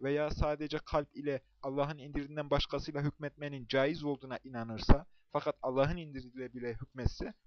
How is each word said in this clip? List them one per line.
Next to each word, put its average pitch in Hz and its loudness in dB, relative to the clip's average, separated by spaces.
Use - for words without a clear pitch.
Veya 143 0
sadece 151 -2
kalp - -2
ile 143 -4
Allah'ın 143 -2
indirdiğinden 147 -6
başkasıyla 143 0
hükmetmenin 143 -6
caiz 147 2
olduğuna 131 -4
inanırsa, 117 6
fakat 147 0
Allah'ın 139 2
indirdiğiyle 131 -10
bile 120 -6
hükmetse 123 -4